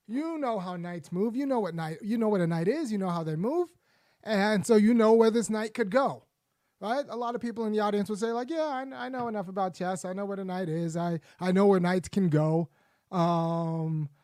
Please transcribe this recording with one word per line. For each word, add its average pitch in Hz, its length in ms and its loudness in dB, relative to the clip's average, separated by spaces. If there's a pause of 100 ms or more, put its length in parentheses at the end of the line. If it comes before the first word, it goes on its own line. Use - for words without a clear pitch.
You 311 320 -6
know 240 220 -2
how 180 160 -6
knights 175 360 -10
move. 214 240 0
You 277 100 -2
know 262 140 0
what 175 160 -4
knight, 160 260 -6
you 220 160 -2
know 220 100 2
what 208 140 2
a 170 60 2
knight 165 200 0
is. 269 240 0
You 208 60 -2
know 190 120 -2
how 170 140 -2
they 156 120 -4
move. 294 340 -2 (540)
And 208 420 2
so 233 100 6
you 214 180 8
know 220 200 6
where 226 180 6
this 226 180 -2
knight 220 260 -4
could 214 160 -2
go, 214 340 0 (560)
right? 247 260 -2
A 220 80 -10
lot 240 200 -6
of 226 60 -6
people 226 240 -4
in 214 60 -2
the 214 80 0
audience 208 300 0
would 208 100 -4
say, 226 120 -2
like, 240 180 -4
"Yeah, 311 160 -2
I, 262 400 -6
I 254 40 -8
know 254 180 -4
enough 214 200 -4
about 190 280 -4
chess. 180 280 -4
I 185 100 -6
know 202 120 -6
what 196 140 -6
a 196 60 -6
knight 185 240 -4
is. 165 280 -2
I, 170 220 -2 (200)
I 180 120 0
know 196 160 6
where 196 120 8
knights 180 300 0
can 190 200 2
go. 156 400 2 (420)
Um, 165 1000 0 (140)